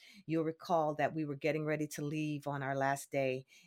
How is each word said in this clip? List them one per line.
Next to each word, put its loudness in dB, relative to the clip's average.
You'll 2
recall 2
that 2
we -2
were -4
getting 0
ready 0
to -6
leave -2
on -2
our -2
last 0
day. 0